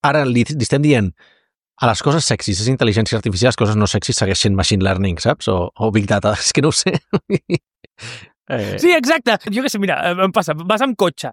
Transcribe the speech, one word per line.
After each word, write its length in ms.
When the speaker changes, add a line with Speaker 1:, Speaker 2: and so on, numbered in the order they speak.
Speaker 1:
ara 200
li, 200
li 180
estem 200
dient 280
a 80
les 140
coses 220
sexis 360
és 80
intel·ligència 480
artificial, 320
les 80
coses 180
no 140
sexis 280
segueix 220
sent 160
machine 300
learning, 340
saps? 300
O, 260
o 160
big 160
data, 300
<laughs> 20
és 140
que 100
no 60
ho 40
sé. 200
<laughs> 320
Eh. 320
Speaker 2:
Sí, 80
exacte. 460
Jo 80
què 80
sé, 80
mira, 220
em, 160
em 80
passa, 240
vas 240
amb 160
cotxe 340